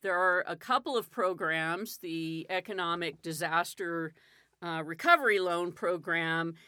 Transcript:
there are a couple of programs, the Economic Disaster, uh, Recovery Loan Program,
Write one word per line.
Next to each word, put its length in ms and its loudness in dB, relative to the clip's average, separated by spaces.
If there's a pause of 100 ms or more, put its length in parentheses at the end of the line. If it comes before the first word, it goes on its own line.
there 160 0
are 280 4
a 80 -6
couple 400 -2
of 160 -2
programs, 840 -2
the 540 -6
Economic 720 -2
Disaster, 920 -2 (480)
uh, 240 -4
Recovery 560 4
Loan 320 0
Program, 800 0 (160)